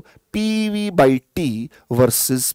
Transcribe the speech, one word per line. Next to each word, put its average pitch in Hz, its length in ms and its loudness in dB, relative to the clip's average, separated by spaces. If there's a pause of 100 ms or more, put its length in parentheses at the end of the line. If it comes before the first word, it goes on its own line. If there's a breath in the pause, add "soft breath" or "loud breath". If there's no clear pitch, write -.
(320 soft breath)
पीवी 214 580 -2
by 147 180 4 (300)
T 170 60 -2 (540 soft breath)
versus 127 560 0